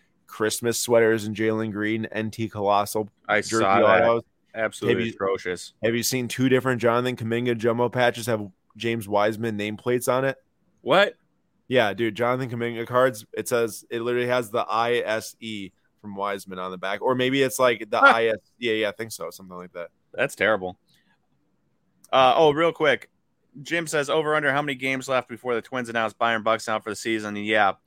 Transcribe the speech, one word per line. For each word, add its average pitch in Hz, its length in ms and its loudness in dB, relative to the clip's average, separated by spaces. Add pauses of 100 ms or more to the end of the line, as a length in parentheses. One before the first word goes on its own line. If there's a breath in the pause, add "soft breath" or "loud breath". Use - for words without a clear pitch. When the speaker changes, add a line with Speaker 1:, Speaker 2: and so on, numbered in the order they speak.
(280)
Speaker 1:
Christmas 110 520 -2
sweaters 113 460 4
and 107 100 -6
Jalen 110 360 0
Green, 107 340 -2
N 110 240 -6
T 110 180 -6
Colossal 101 640 0 (180)
Speaker 2:
I 104 140 2
Speaker 1:
jersey 107 220 0
Speaker 2:
saw 98 160 4
that. 101 240 6
Speaker 1:
autos. 117 200 2 (300)
Speaker 2:
Absolutely 113 480 -2
Speaker 1:
Have 113 60 -4
you, 110 60 -8
Speaker 2:
atrocious. 95 600 -4 (100)
Speaker 1:
have 113 120 0
you 117 80 -2
seen 123 240 -2
two 127 220 0
different 127 320 2
Jonathan 120 340 2
Kuminga 117 420 -2
jumbo 117 320 0
patches 120 360 0
have 107 240 -4 (280)
James 113 300 -4
Wiseman 107 500 0
nameplates 107 540 -2
on 131 140 0
it? 135 120 -2 (440)
Speaker 2:
What? 190 340 2 (520)
Speaker 1:
Yeah, 113 260 2
dude, 107 220 -2
Jonathan 123 340 0
Kuminga 117 360 -6
cards. 120 460 2
It 107 160 -6
says, 117 420 -2
it 117 120 -4
literally 123 260 -2
has 123 240 0
the 117 80 0
I 113 460 0
S 107 340 -4
E 104 320 -10 (300)
from 104 140 -14
Wiseman 98 440 -6
on 92 120 -8
the 92 60 -10
back. 95 240 -6
Or 127 140 0
maybe 131 260 0
it's, 131 180 0
like, 113 300 2
the 113 100 0
Speaker 2:
Huh. 269 140 8
Speaker 1:
I 117 140 2
S. 107 100 0 (200)
Yeah, 117 160 0
yeah, 107 160 0
I - 20 -2
think 113 220 -10
so. 85 160 -10
Something 90 260 -18
like 90 160 -16
that. 85 180 -12 (240)
Speaker 2:
That's 139 220 -4
terrible. 98 420 0 (1300)
Uh, 131 240 6
oh, 156 160 6
real 160 220 0
quick. 143 360 0 (520)
Jim 160 260 -4
says, 147 220 -2
"Over 151 260 2
under 147 160 2
how 143 100 0
many 143 140 -4
games 131 320 -4
left 131 220 -2
before 120 260 -4
the 113 60 -2
Twins 123 260 -8
announce 113 260 -2
Byron 117 300 0
Buxton 113 300 0
out 107 100 -4
for - 60 -8
the 101 60 -6
season?" 107 420 -4
And 104 80 -6
yeah. 107 280 4 (140)